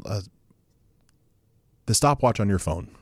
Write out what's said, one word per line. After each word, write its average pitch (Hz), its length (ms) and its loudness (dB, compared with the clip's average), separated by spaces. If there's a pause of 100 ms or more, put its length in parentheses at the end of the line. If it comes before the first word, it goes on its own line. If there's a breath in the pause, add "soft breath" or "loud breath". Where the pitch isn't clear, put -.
a, 101 180 -6 (1600)
the 113 80 0
stopwatch 135 460 2
on 101 100 2
your 95 80 2
phone, 87 320 -4 (120)